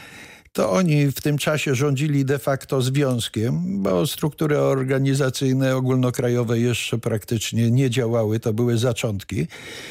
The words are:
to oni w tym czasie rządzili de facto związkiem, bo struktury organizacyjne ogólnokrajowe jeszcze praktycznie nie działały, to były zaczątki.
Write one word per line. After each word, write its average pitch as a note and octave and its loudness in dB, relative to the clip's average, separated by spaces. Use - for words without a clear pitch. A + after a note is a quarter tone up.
to - 0
oni D#3 4
w C3+ -2
tym D3 0
czasie D3 0
rządzili C#3+ 0
de C3+ 0
facto C3+ -2
związkiem, C3+ -2
bo F3+ 2
struktury D3 -2
organizacyjne C3+ 2
ogólnokrajowe B2 0
jeszcze A#2+ 0
praktycznie A2+ 0
nie C3 4
działały, A2+ 0
to A#2 -2
były A#2 2
zaczątki. A2 -2